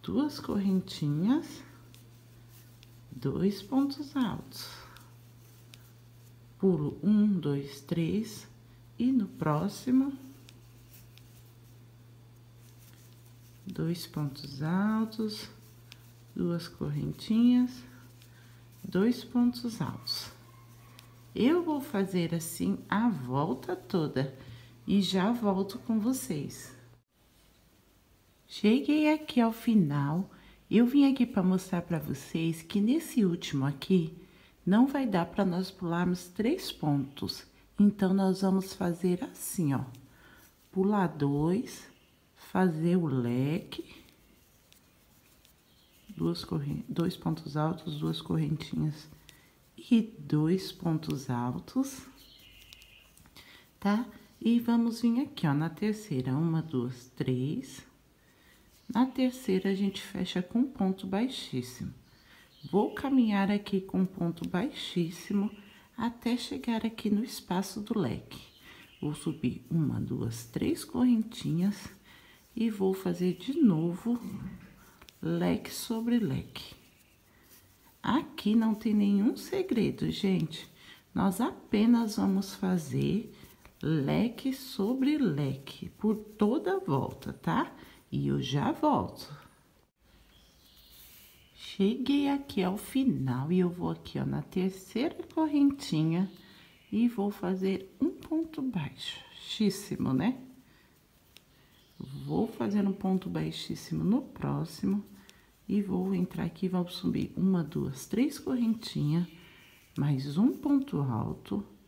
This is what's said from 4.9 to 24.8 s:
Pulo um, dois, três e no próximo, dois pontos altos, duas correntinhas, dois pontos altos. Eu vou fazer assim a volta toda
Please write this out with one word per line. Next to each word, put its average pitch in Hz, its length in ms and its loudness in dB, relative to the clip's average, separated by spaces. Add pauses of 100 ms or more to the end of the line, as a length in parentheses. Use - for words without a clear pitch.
Pulo 160 440 2
um, 208 240 6
dois, 147 540 0
três 180 680 -2 (500)
e 240 140 2
no 233 160 4
próximo, 202 840 2 (3500)
dois 170 400 -4
pontos 143 560 -6
altos, 214 840 -2 (880)
duas 170 320 -2
correntinhas, 220 1120 2 (1000)
dois 226 400 2
pontos 240 560 0
altos. - 500 -6 (1040)
Eu 320 280 4
vou 302 180 0
fazer 185 540 -2
assim 170 440 -2 (100)
a 220 200 4
volta 160 680 -2
toda 151 580 -2 (500)